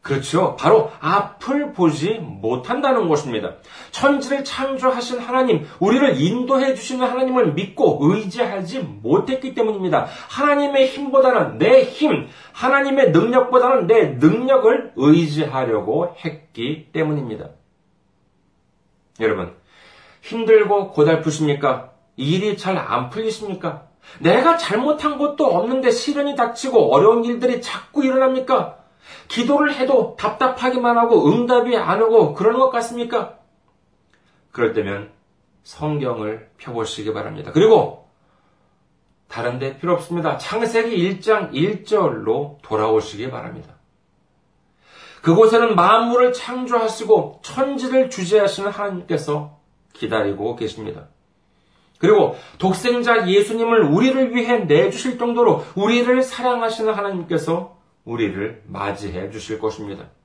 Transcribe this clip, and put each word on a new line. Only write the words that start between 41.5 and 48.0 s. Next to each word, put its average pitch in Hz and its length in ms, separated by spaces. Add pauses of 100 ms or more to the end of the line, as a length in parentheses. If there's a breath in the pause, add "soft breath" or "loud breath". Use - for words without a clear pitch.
일 185 320
절로 127 800
돌아오시기 110 680
바랍니다. - 440 (1500 loud breath)
그곳에는 220 520
만물을 240 580
창조하시고 226 1120
천지를 254 680